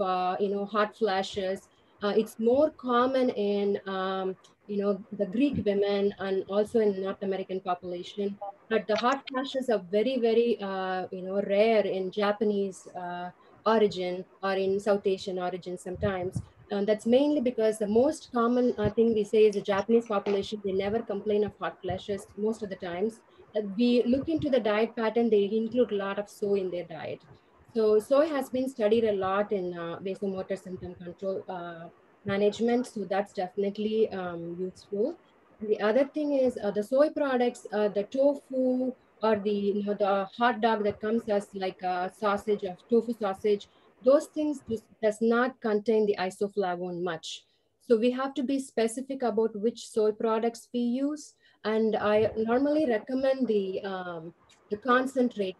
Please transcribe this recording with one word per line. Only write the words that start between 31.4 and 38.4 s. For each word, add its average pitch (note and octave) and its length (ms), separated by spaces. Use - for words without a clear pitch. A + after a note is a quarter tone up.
uh, F3 420
management. G#3 640
So G3+ 180
that's G3 300
definitely, G#3 760
um, E3+ 480
useful. G3+ 600
And G#3+ 80
the G#3 140
other A3+ 240
thing D4 260
is, C4 300
uh, G3+ 80
the G#3 120
soy C#4 280
products, B3+ 640
uh, G#3 140
the G3+ 160
tofu C4 920